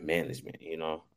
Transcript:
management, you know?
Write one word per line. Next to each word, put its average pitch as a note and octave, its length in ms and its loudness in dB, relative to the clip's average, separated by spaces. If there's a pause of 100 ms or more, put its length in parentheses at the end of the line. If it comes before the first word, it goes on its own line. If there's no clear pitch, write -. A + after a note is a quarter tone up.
management, E2 600 2
you D#2+ 160 -4
know? D#2+ 240 -2 (140)